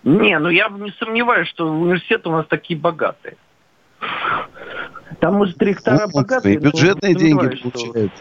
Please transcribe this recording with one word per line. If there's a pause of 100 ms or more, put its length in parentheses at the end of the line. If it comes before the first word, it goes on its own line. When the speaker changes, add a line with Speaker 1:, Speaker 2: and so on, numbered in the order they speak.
Speaker 1:
Не,
ну
я
не
сомневаюсь,
что
университеты
у
нас
такие
богатые. (1800)
Там,
может,
ректора
Speaker 2:
Ну,
Speaker 1:
богатые,
Speaker 2:
и
бюджетные
Speaker 1:
но
Speaker 2:
деньги
Speaker 1:
сомневаюсь,
что
Speaker 2:
получают